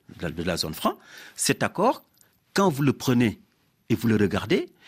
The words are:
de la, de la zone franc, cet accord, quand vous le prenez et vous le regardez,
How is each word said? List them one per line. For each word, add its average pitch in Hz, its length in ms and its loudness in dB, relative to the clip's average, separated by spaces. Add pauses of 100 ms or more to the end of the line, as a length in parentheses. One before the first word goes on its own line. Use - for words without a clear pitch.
(180)
de - 60 -10
la, 82 80 -4
de 85 100 -8
la 85 140 -2
zone 82 180 -6
franc, - 240 -4 (380)
cet - 260 -2
accord, 202 400 0 (500)
quand 196 160 2
vous 139 140 0
le 135 100 4
prenez 120 460 2 (520)
et 113 40 2
vous 117 140 0
le 110 80 4
regardez, 104 540 0 (180)